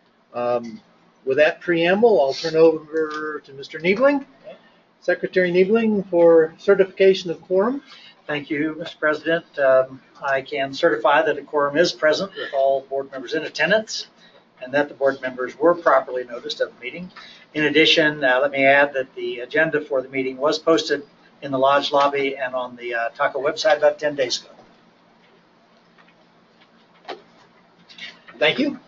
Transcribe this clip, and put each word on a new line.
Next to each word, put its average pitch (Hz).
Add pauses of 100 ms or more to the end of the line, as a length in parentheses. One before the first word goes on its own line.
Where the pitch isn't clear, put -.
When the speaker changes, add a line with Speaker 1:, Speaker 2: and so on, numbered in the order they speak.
(340)
Speaker 1:
Um, 120 (420)
with 135
that 160
preamble, 180
I'll 135
turn 160
over 156
to 139
Mister 139
Niebling, 247 (760)
Secretary 180
Niebling, 202
for 165
certification 190
of 156
quorum. 226 (420)
Speaker 2:
Thank 147
you, 156
Mister -
President. 160 (140)
Um, 131 (220)
I 135
can 139
certify 156
that 143
a 139
quorum 143
is 175
present 156
with 139
all 135
board 139
members 135
in 156
attendance, 170 (540)
and 127
that 147
the -
board 135
members 127
were 170
properly 135
noticed 120
of 117
the -
meeting. 160 (420)
In 151
addition, 151
uh, 127
let 143
me 139
add 139
that 131
the 120
agenda 151
for 135
the 127
meeting 131
was 151
posted 151 (360)
in 139
the 131
lodge 139
lobby 139
and 131
on 123
the, 120
uh, 117
TACO 135
website 156
about 147
ten 147
days 127
ago. - (4000)
Speaker 1:
Thank 151
you. 277